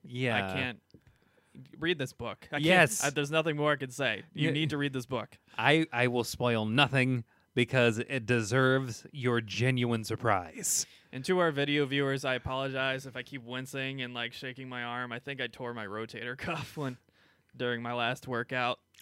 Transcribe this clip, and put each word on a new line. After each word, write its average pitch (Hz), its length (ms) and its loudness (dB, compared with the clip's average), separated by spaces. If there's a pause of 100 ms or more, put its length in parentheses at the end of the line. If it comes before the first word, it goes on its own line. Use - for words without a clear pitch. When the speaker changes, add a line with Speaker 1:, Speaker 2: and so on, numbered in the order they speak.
Speaker 1:
Yeah. 123 320 -2
Speaker 2:
I 95 160 -2
can't 123 280 -4 (960)
read 160 200 0
this 131 140 -4
book. - 380 -10
I 151 60 -2
can't, 143 80 2
Speaker 1:
Yes. 160 400 6
Speaker 2:
I, 143 60 2
there's 143 200 0
nothing 156 260 2
more 147 160 4
I 147 40 2
can 135 140 -6
say. 113 340 -2 (100)
You 151 140 2
Speaker 1:
Yeah. 160 40 2
Speaker 2:
need 151 180 0
to 147 80 0
read 143 140 0
this 131 140 -4
book. 113 320 -6 (180)
Speaker 1:
I, 147 360 6
I 123 160 4
will 120 160 2
spoil 117 420 2
nothing 131 580 2 (300)
because 120 440 4
it 120 280 -4
deserves 127 840 2
your 123 280 0
genuine 117 640 0
surprise. 104 800 0 (280)
Speaker 2:
And 131 120 -8
to 185 140 2
our 170 120 4
video 143 360 2
viewers, 135 400 0
I 131 80 2
apologize 131 720 -4
if 127 100 -14
I 127 60 -6
keep 127 200 -12
wincing 131 600 -6
and, 123 100 -8
like, 120 220 -6
shaking 131 340 -12
my 123 140 -8
arm. 120 300 -6
I 117 60 -6
think 135 220 -10
I 127 60 -2
tore 120 260 -8
my 113 140 -8
rotator 113 520 -8
<laughs> - 0 -
cuff 156 380 -6
when, 135 220 -6 (580)
during 123 240 -2
my 120 140 -6
last 120 340 -2
workout 123 520 -2 (220)